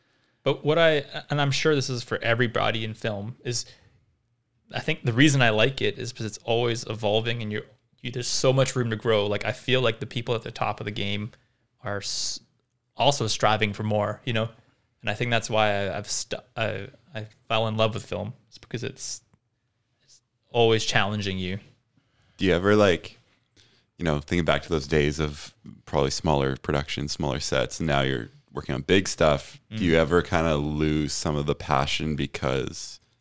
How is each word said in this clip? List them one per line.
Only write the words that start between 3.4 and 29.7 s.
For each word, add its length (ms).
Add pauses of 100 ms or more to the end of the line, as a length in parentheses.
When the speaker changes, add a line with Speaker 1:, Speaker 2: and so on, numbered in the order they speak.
Speaker 1:
is 220 (1080)
I 60
think 240
the 100
reason 280
I 80
like 320
it 180
is 140
because 120
it's 200
always 420
evolving 540
and 100
you're, 120 (380)
you, 100
there's 160
so 260
much 220
room 160
to 40
grow. 320
Like, 160
I 80
feel 300
like 180
the 60
people 280
at 100
the 80
top 280
of 60
the 60
game 400 (520)
are 140
s-, 420 (580)
also 300
striving 460
for 100
more, 420
you 80
know? 160 (520)
And 80
I 40
think 180
that's 180
why 380
I, 100
I've 120
stu-, 280 (180)
I, 320 (280)
I 100 (220)
fell 200
in 100
love 160
with 120
film. 280 (160)
It's 80
because 260
it's, 380 (840)
it's 180 (300)
always 340
challenging 540
you. 200 (800)
Speaker 2:
Do 80
you 80
ever, 220
like, 420 (800)
you 80
know, 140
thinking 260
back 180
to 60
those 180
days 320
of 340 (320)
probably 260
smaller 460
productions, 540
smaller 280
sets, 400
and 80
now 140
you're 280 (220)
working 240
on 60
big 260
stuff, 520 (160)